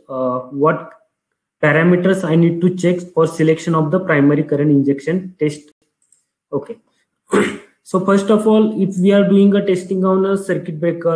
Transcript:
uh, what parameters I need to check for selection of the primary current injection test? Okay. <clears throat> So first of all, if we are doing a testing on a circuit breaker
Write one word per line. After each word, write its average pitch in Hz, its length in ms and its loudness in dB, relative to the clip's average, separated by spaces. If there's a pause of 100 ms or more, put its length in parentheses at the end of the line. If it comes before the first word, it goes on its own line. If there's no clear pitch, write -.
uh, 127 300 -4 (120)
what 147 420 -2 (680)
parameters 175 640 2
I 165 140 0
need 170 240 2
to 180 160 0
check 175 240 0 (120)
for 160 140 2
selection 160 480 0
of 156 160 0
the - 80 0
primary 143 460 2
current 147 260 0
injection 143 680 -2
test? 151 320 -6 (800)
Okay. - 260 -10 (540)
<clears throat> - 300 -2 (260)
So 185 160 -2
first 196 260 0
of 214 180 2
all, 214 340 2
if 185 160 -4
we 190 140 2
are 202 160 4
doing 196 260 4
a 202 100 0
testing 185 400 -2
on 190 220 0
a 196 100 -2
circuit 160 440 -6
breaker 170 360 -2